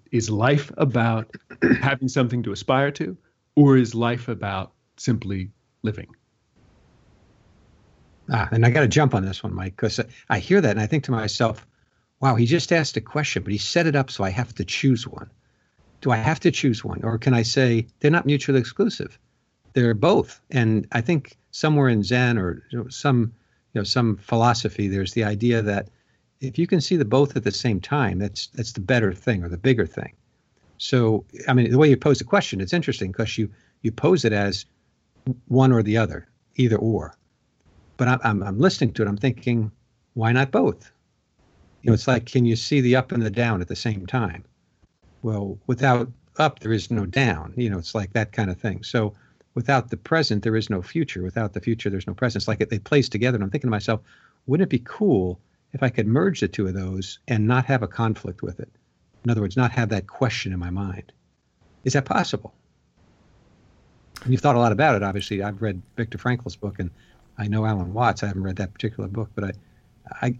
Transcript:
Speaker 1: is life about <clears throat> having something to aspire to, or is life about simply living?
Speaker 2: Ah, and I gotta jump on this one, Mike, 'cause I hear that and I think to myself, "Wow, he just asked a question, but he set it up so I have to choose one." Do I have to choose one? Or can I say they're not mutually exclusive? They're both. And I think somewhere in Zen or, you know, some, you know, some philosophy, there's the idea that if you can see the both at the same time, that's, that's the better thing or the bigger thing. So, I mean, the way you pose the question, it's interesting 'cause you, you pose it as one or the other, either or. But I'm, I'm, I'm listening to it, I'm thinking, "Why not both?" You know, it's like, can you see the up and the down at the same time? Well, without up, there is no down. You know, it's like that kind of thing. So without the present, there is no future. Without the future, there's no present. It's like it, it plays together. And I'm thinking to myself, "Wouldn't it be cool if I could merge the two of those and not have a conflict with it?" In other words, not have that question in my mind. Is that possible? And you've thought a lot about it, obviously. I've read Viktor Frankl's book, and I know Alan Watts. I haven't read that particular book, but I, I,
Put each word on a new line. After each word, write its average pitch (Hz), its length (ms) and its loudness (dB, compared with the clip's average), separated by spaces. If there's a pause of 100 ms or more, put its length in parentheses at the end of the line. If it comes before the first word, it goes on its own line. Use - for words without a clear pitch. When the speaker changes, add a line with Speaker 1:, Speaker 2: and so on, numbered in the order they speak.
(120)
Speaker 1:
is 110 180 -2
life 123 460 0
about 113 580 0 (280)
<clears throat> 120 200 4
having 131 280 0
something 123 340 0
to 110 80 -6
aspire 135 400 0
to, 160 240 -8 (400)
or 139 220 8
is 117 180 2
life 117 320 -2
about 98 460 -8 (240)
simply 98 520 -2 (340)
living? 101 260 -6 (2250)
Speaker 2:
Ah, 113 220 -2
and 113 140 4
I 120 60 8
gotta 131 180 4
jump 139 260 4
on 95 80 2
this 98 180 -6
one, 98 120 -6
Mike, 92 240 -8
'cause 113 240 -2 (280)
I 110 100 0
hear 180 200 2
that 139 120 2
and 107 100 0
I - 40 0
think 139 200 -2
to 135 60 -4
myself, 113 540 -2 (540)
"Wow, 131 160 4
he 117 100 4
just 160 280 2
asked 160 240 0
a 113 40 -4
question, 139 420 -4
but 98 100 -4
he 104 40 -4
set 165 300 0
it 147 80 2
up 135 160 0
so 98 140 -4
I 95 60 -2
have 120 240 -6
to - 100 -4
choose 123 420 0
one." - 240 -16 (720)
Do 131 100 0
I 113 60 2
have 151 240 0
to 165 100 4
choose 123 320 0
one? 90 200 -6
Or 113 140 -2
can 123 160 2
I 117 80 4
say 117 460 2 (140)
they're 147 100 6
not 170 140 2
mutually 139 340 2
exclusive? - 580 -2 (540)
They're 120 220 4
both. 156 480 2 (100)
And 110 400 2
I 120 80 0
think 151 380 -2 (140)
somewhere 147 360 2
in 110 160 4
Zen 120 340 2
or, 90 320 -4
you 120 100 -6
know, 107 100 -10
some, 123 440 0 (400)
you 113 60 -2
know, 101 40 -2
some 113 340 0
philosophy, 113 680 0
there's 95 260 -4
the 117 100 0
idea 110 400 0
that 101 260 -2 (500)
if 131 200 -8
you 175 80 0
can 175 140 2
see 175 160 0
the 143 80 2
both 135 300 2
at 110 80 -4
the 107 80 -2
same 104 280 -2
time, 98 400 -2
that's, 104 280 -6
that's - 260 -10
the 104 80 -10
better 107 320 0
thing 95 300 -2
or 87 60 -8
the 87 80 -8
bigger 107 300 2
thing. - 260 -12 (640)
So, 110 480 0 (220)
I 131 60 2
mean, 120 180 4
the 123 80 4
way 151 100 8
you 131 80 8
pose 143 220 4
the - 60 -8
question, 139 360 0
it's 95 120 -4
interesting 135 380 -4
'cause 110 260 -4
you, 107 120 -2 (320)
you 110 100 -2
pose 156 320 2
it 110 100 2
as 101 320 -2 (840)
one 131 240 4
or 117 100 4
the 107 160 0
other, 107 300 -2 (300)
either 117 180 2
or. 101 400 -2 (800)
But 123 140 0
I'm, 127 140 2
I'm, 104 200 0
I'm 101 160 -4
listening 143 340 2
to - 100 0
it, 104 40 0
I'm 101 80 -2
thinking, 117 560 -2 (440)
"Why 117 180 2
not 135 180 2
both?" - 400 0 (920)
You 123 100 2
know, - 20 8
it's 113 160 0
like, 120 160 2
can 123 180 2
you 117 140 2
see 143 240 0
the 123 160 4
up 127 160 -2
and 120 100 0
the 110 60 -2
down 110 320 0
at 87 80 -8
the 92 60 -8
same 101 300 -6
time? 95 380 -4 (800)
Well, 101 360 -6 (100)
without 123 440 2 (260)
up, 156 220 0
there 113 140 -2
is 104 180 -4
no 107 140 -2
down. 90 500 -2
You 120 140 -2
know, 98 80 -4
it's - 180 -8
like 98 160 -4
that 107 220 -2
kind 101 160 -2
of 87 100 -6
thing. 98 240 -6
So 107 300 -2 (400)
without 127 360 0
the 120 60 -6
present, 135 480 0
there 110 140 0
is 107 120 -4
no 95 120 -2
future. 95 420 -6
Without 95 300 -4
the 92 80 -8
future, 113 280 -4
there's 98 180 -6
no 98 60 -8
present. 110 280 -2
It's - 80 -6
like 110 100 -2
it, 107 140 -2
it 98 100 -4
plays 143 240 2
together. 120 280 0
And 101 80 -2
I'm 98 60 -4
thinking 127 200 -4
to - 20 0
myself, 110 300 -2 (460)
"Wouldn't 160 200 2
it - 20 -6
be 120 140 0
cool 98 560 0 (320)
if - 100 -4
I 131 60 2
could 110 200 0
merge 156 340 2
the 95 80 0
two 98 180 -4
of 92 60 -4
those 92 460 -8 (100)
and 107 180 2
not 123 180 2
have 127 180 0
a 98 40 -6
conflict - 540 -4
with - 180 -10
it?" - 100 -14 (540)
In 117 60 -2
other 113 100 0
words, 98 160 -2
not 123 160 2
have 113 180 -2
that 98 180 -4
question - 440 -4
in 90 80 -6
my 87 120 -6
mind. 95 420 -8 (720)
Is 131 80 -2
that 139 100 2
possible? - 500 -2 (1700)
And 123 80 0
you've 127 100 2
thought 143 140 4
a 120 40 4
lot 120 120 4
about 127 240 4
it, 101 80 0
obviously. 98 380 -4
I've 101 200 -6
read 98 200 -4 (140)
Viktor 113 220 -6
Frankl's 120 400 -4
book, 98 220 -8
and 90 100 -6 (480)
I 104 100 -4
know 107 180 0
Alan 98 280 -2
Watts. 110 300 0
I 104 40 -4
haven't 95 160 -4
read 92 140 -6
that 98 160 -6
particular 104 360 -8
book, 104 260 -8
but 101 80 -4
I, 98 80 -6 (680)
I, 120 180 -2